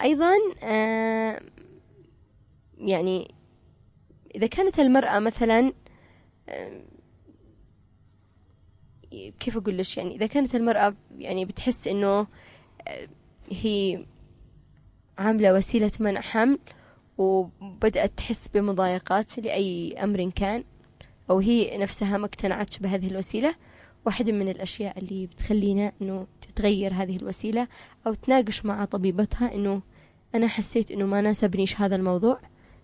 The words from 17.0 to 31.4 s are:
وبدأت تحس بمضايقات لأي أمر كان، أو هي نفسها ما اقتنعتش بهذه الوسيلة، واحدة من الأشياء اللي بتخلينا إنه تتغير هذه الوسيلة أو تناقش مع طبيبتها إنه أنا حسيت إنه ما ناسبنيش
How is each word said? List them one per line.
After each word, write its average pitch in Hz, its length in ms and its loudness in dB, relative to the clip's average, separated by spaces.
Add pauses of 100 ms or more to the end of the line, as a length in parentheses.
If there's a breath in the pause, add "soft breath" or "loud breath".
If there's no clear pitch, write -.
وبدأت 190 1000 0
تحس - 300 -4
بمضايقات 190 920 0
لأي 185 640 -4
أمر 185 320 0
كان، 202 280 -2 (680 soft breath)
أو 190 100 4
هي 220 380 2
نفسها 202 400 -2
ما 208 80 -4
اقتنعتش 202 540 -6
بهذه 190 280 -2
الوسيلة، 214 480 -2 (500 soft breath)
واحدة 220 260 0
من 202 180 0
الأشياء 190 500 -8
اللي 185 280 -8
بتخلينا 202 640 0 (100)
إنه 190 260 -6 (140)
تتغير 202 520 0
هذه 185 240 -2
الوسيلة 220 500 -4 (400 loud breath)
أو 220 60 -2
تناقش 220 520 0
مع 208 200 -2
طبيبتها 196 680 0
إنه 196 260 -2 (540 soft breath)
أنا 226 120 4
حسيت 220 440 -2
إنه 196 140 -2
ما 196 160 2
ناسبنيش 202 600 2